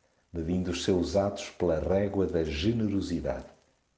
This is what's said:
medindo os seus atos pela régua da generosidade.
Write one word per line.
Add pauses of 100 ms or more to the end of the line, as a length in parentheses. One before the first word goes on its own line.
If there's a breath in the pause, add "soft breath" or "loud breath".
(320 soft breath)
medindo
os
seus
atos
pela
régua
da
generosidade. (500)